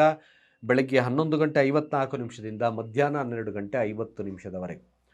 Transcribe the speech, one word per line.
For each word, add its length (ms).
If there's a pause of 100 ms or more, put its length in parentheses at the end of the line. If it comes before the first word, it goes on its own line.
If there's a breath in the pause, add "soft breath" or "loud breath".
(640 soft breath)
ಬೆಳಗ್ಗೆ 340
ಹನ್ನೊಂದು 400
ಗಂಟೆ 220
ಐವತ್ನಾಲ್ಕು 560
ನಿಮಿಷದಿಂದ 460
ಮಧ್ಯಾಹ್ನ 560
ಹನ್ನೆರಡು 340
ಗಂಟೆ 260
ಐವತ್ತು 440
ನಿಮಿಷದವರೆಗೂ. 720 (220 soft breath)